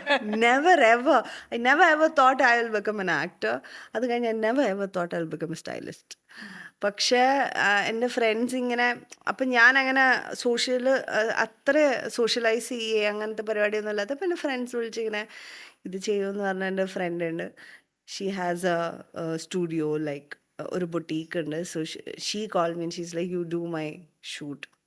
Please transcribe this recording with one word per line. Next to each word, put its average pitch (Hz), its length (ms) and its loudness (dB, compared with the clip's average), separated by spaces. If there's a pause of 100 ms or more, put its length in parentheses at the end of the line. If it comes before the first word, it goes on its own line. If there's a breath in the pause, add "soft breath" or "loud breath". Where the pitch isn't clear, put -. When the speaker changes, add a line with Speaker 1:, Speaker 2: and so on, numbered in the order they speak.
(120)
Speaker 1:
<laughs> 226 340 2
Speaker 2:
Never 285 300 6
ever. 247 420 6 (380 loud breath)
I 240 60 -4
never 285 240 6 (100)
ever 311 120 6
thought 269 340 4
I 240 200 6
will 220 200 -2
become 208 200 -4
an 170 280 0
actor. 233 320 -4 (340 loud breath)
അത് 240 140 -2
കഴിഞ്ഞ് 240 200 0
I 220 80 -2
never 233 280 2
ever 196 200 -2
thought 175 320 -4
I 170 40 -2
will 160 140 -6
become 165 200 -6
a - 40 -10
stylist. - 580 -12 (680 loud breath)
പക്ഷേ, 202 380 2 (360)
ആ, 196 240 4
എൻ്റെ 226 260 -2
ഫ്രണ്ട്സ് 240 480 0
ഇങ്ങനെ, 247 400 0 (320)
അപ്പം 262 220 -2
ഞാൻ 247 280 6
അങ്ങനെ 262 580 2
സോഷ്യൽ, 247 540 0
ആ, 262 300 0 (180)
അത്ര 277 680 2
സോഷ്യലൈസ് 233 640 0
ചെയ്യേ 220 360 0
അങ്ങനത്തെ 214 360 -4
പരിപാടിയൊന്നും 208 500 0
ഇല്ലാത്ത, 208 200 -4
അപ്പം 285 140 -4
എൻ്റെ 349 100 0
ഫ്രണ്ട്സ് 247 400 -4
വിളിച്ചിങ്ങനെ 220 520 -4 (580 loud breath)
ഇത് 185 120 -8
ചെയ്യുമെന്ന് 196 460 -2
പറഞ്ഞ 190 200 -2
എൻ്റെ 190 220 0
ഫ്രണ്ട് 175 380 -4
ഉണ്ട്. 170 280 -6 (560 loud breath)
She 196 220 -6
has 180 280 -2
a, 170 480 -2 (140)
a 165 200 -4
studio, 160 580 -2
like, 147 400 -8 (240)
ഒരു 180 240 -4
ബുട്ടീക്ക് 165 540 -6
ഉണ്ട്. 151 160 -6
So 170 260 -6
she, - 180 -8 (120)
she - 340 -6
called 170 320 -2
me 170 60 -6
and 170 160 -6
she's 170 140 -10
like, 175 220 -4
"You 175 180 -4
do 170 120 -4
my 156 300 -6 (280)
shoot." - 460 -12 (180)